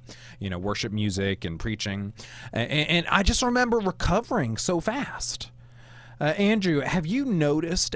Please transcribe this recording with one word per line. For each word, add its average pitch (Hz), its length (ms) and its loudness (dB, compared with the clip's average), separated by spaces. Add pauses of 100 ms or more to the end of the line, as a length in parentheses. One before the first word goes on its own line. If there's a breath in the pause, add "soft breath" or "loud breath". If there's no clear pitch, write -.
(380 loud breath)
you 98 140 -4
know, 87 80 -4
worship 101 320 -2
music 98 520 0
and 82 160 -4
preaching. 101 540 -4 (400 loud breath)
A-, 110 60 -2
and, 151 300 0
and 170 180 2
I 196 160 4
just 226 180 2
remember 240 380 2
recovering 175 800 0
so 175 220 0
fast. - 720 -4 (680 loud breath)
Uh, 147 200 0
Andrew, 196 420 4
have 151 260 0
you 262 200 0
noticed 165 720 2